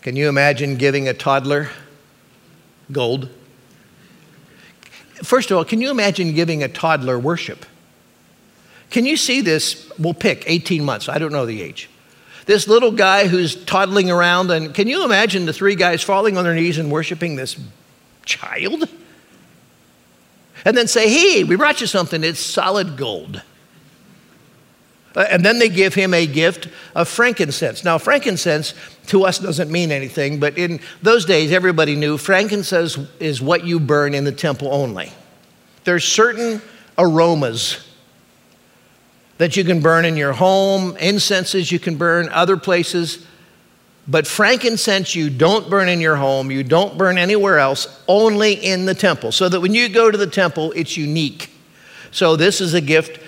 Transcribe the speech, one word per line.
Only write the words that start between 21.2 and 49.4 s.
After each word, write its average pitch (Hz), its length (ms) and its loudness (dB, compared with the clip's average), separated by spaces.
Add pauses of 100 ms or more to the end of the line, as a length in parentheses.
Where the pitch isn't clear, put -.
we 170 140 2
brought 294 240 2
you 226 80 -4
something. 170 340 -2
It's 165 160 -4
solid 190 580 -2
gold." 98 460 -8 (1700)
Uh, 190 140 2
and 180 140 2
then 226 140 4
they 233 120 4
give 185 240 2
him 190 180 0
a 170 140 2
gift 160 420 -2 (260)
of 170 140 0
frankincense. 165 720 -2
Now, 170 140 2
frankincense 180 800 -2 (320)
to 190 180 4
us 185 140 0
doesn't 170 320 -4
mean 170 200 -2
anything, 139 480 -4
but 147 200 -2
in 175 200 -4 (240)
those 220 220 4
days, 160 280 2
everybody 165 440 2
knew 147 220 -2
frankincense 190 800 0 (200)
is 147 220 -6
what 170 240 0
you 170 160 0
burn 147 340 0
in 139 100 -2
the 143 80 -2
temple 143 380 -4
only. 120 400 -4 (760)
There's 175 200 0
certain 226 560 0 (380)
aromas 160 800 2 (1600)
that - 180 0
you 196 80 0
can 170 160 2
burn 165 240 2
in 165 120 0
your 143 160 -2
home, 190 640 0
incenses 185 760 -2
you 170 60 0
can 165 180 -4
burn 165 340 0
other 175 260 2
places, 175 680 -2 (840)
but 147 200 0
frankincense 220 880 0
you 156 160 -2
don't 170 400 2
burn 196 180 2
in 175 120 0
your 160 160 2
home, 135 340 0
you 135 120 -4
don't 160 360 0
burn 185 180 2
anywhere 190 420 2
else, 135 280 0 (200)
only 208 460 4
in 185 320 -2
the 190 100 0
temple, 156 380 0
so 185 160 2